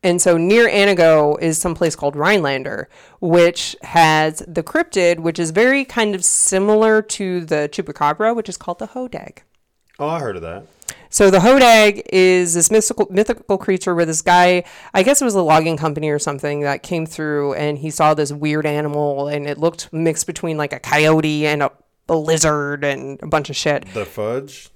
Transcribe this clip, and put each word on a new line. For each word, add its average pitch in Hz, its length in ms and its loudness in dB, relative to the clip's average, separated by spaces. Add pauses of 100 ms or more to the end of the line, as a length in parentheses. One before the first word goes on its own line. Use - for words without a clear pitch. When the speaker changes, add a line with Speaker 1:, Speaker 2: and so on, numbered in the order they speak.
Speaker 1:
and 180 160 0
so 175 160 2
near 208 320 2
Antigo 165 720 2
is 160 200 -2
some 170 160 -4
place 160 180 -2
called 143 220 -6
Rhinelander, 143 720 -2 (320)
which 175 640 2
has 156 640 2
the 170 160 -6
cryptid, 180 560 0
which 165 180 -4
is 160 140 -4
very 254 320 2
kind 214 320 -2
of 180 80 -8
similar 214 760 2
to 180 420 -6
the 151 280 -2
Chupacabra, 156 640 -2
which 226 140 -6
is 185 80 -12
called - 240 -10
the 220 80 -12
Hodag. - 500 -12 (640)
Speaker 2:
Oh, 147 80 -4
I 165 100 -4
heard 120 160 -6
of 87 80 -10
that. 82 240 -14 (420)
Speaker 1:
So 202 220 4
the 190 80 6
Hodag 220 640 6 (100)
is 180 420 4
this 170 140 0
mystical, 214 420 0
mythical 202 480 -2
creature 185 360 -2
where 170 100 0
this 160 180 -4
guy, 180 420 4 (280)
I 190 120 2
guess 277 180 2
it - 20 -2
was 220 120 0
a 190 60 2
logging 160 340 2
company 151 320 -4
or 147 100 0
something, 147 440 -4
that 143 200 -4
came 160 240 -6
through 151 460 -4
and 147 260 -4
he 151 120 -8
saw 156 240 2
this 147 180 -2
weird 151 340 -2
animal 147 640 -2
and 147 180 -6
it 143 120 -6
looked 165 340 -4
mixed 160 340 -2
between, 165 300 -8
like, 147 160 -4
a 135 80 -12
coyote 151 680 2
and 147 160 0
a, - 80 -2 (380)
a 165 80 0
lizard 151 680 -2
and 139 400 -6
a 151 60 -12
bunch 151 220 -2
of 139 60 -10
shit. 147 280 -2 (100)
Speaker 2:
The 107 100 -6
fudge? 120 720 -8